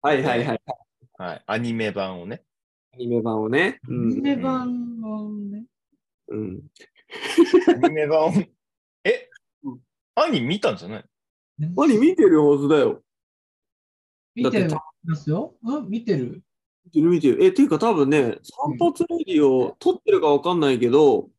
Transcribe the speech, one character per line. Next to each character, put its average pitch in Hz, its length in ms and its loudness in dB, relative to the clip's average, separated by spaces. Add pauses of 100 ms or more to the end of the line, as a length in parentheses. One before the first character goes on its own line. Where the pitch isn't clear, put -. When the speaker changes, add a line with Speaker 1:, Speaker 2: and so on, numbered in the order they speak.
Speaker 1:
は 147 120 0
い 135 80 -2
は 127 140 -2
い 113 100 -2
は 120 80 -4
い。 - 80 -8 (560)
Speaker 2:
は 87 160 -10
い。 - 100 -18
ア 107 140 -4
ニ 117 140 -4
メ 113 180 -4
版 95 320 -8
を 87 40 -14
ね。 120 180 -14 (480)
Speaker 1:
ア 123 40 -20
ニ 123 120 -10
メ 120 120 0
版 110 220 -4
を 107 60 -4
ね。 151 400 -2
う - 40 -10
ん。 226 200 -2
Speaker 3:
ア - 20 -2
ニ 269 60 -4
メ 277 160 -2
版 247 680 -8
を 214 280 -10
ね。 208 340 -12 (640)
Speaker 1:
う - 80 -10
ん。 98 260 -10 (1040)
Speaker 2:
ア 359 60 4
ニ - 200 2
メ 151 140 -2
版 156 220 2
を、 - 40 -2 (680)
え？ 233 260 -2 (360)
Speaker 1:
う 269 80 -12
ん。 - 80 -20 (340)
Speaker 2:
兄 254 280 0
見 165 180 -4
た - 120 0
ん 95 40 -6
じ 82 80 -18
ゃ 87 40 -16
な 110 120 -12
い？ - 40 -20 (560)
Speaker 3:
う 151 60 -4
ん。 175 80 -8 (160)
Speaker 1:
兄 214 80 4
見 320 160 4
て 320 80 2
る 156 240 6
は 143 100 6
ず 139 120 -2
だ 156 80 4
よ。 123 260 2 (1300)
Speaker 3:
見 247 120 0
て 185 200 0 (340)
ま 165 140 -4
す 147 120 -8
よ。 180 360 -4
Speaker 1:
だ 233 80 -4
っ - 0 -
て 294 60 -4
た - 0 -
Speaker 3:
う 254 80 -10
ん？ - 40 -14
見 226 140 -6
て 196 120 0
る。 127 280 -8 (400)
Speaker 1:
見 - 80 -20
て 156 80 2
る 165 80 4
見 175 120 4
て 139 120 4
る。 - 120 2
え、 190 60 6
て 226 120 2
い - 20 8
う - 40 0
か 156 120 0
多 226 140 2
分 143 160 2
ね、 151 100 4
Speaker 3:
う 123 80 2
ん。 - 140 -6
Speaker 1:
散 285 360 -8
髪 339 140 2 (320)
レ - 0 -
デ 381 160 -8
ィ 202 80 6
オ 127 320 0
撮 359 140 0
っ - 80 -10
て - 100 2
る 185 80 4
か 160 80 2
わ 143 120 2
か 180 140 -2
ん 170 60 0
な 143 100 2
い 127 80 0
け 120 120 0
ど 135 380 4 (100)